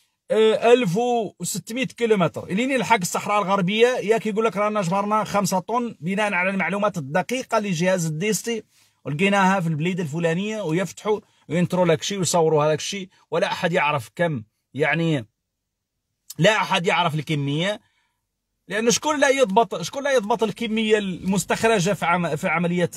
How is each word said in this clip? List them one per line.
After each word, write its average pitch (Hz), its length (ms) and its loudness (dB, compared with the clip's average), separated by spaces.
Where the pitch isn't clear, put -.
آه، 220 420 4
ألف 220 240 2
وستمية 226 460 -6
كيلومتر، 196 580 0
إلين 247 280 -2
يلحق 226 300 2
الصحراء 208 400 -2
الغربية. 196 460 2
ياك 220 380 0
يقول 220 200 -2
لك: 202 120 -2
"رانا 208 240 0
جبرنا 202 420 0
خمسة 190 360 -2
طن 233 400 -4
بناء 196 340 -2
على 180 160 0
المعلومات 196 480 -2
الدقيقة 185 640 -2
لجهاز 185 460 0
الديستي، 208 580 -2
ولقيناها 190 540 2
في 170 80 -2
البليدة 170 360 -2
الفلانية"، 170 580 -2
ويفتحوا 190 580 -2
وينتروا 175 360 2
لك 165 180 2
شيء 202 140 -4
ويصوروا 160 480 2
هذاك 156 140 2
الشيء، 190 300 -8
ولا 170 200 0
أحد 170 220 -2
يعرف 147 420 0
كم، 160 280 -2
يعني، 151 540 0
لا 202 180 4
أحد 190 320 -2
يعرف 170 280 0
الكمية، 156 640 -2
لأن 220 240 0
شكون 302 280 0
لا 285 100 4
يضبط، 226 520 2
شكون 262 220 -8
لا 277 80 -2
يضبط 226 320 0
الكمية 214 540 0
المستخرجة 196 960 0
في 180 120 -6
عم-، 170 300 0
في 185 120 -4
عملية، 170 500 0